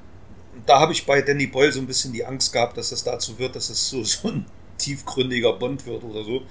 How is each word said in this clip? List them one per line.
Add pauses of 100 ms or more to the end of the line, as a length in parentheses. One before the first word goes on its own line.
(680)
da
habe
ich
bei
Danny
Boyle
so
ein
bisschen
die
Angst
gehabt,
dass
das
dazu
wird,
dass
es
so,
<laughs>
so
ein (320)
tiefgründiger
Bond
wird
oder
so.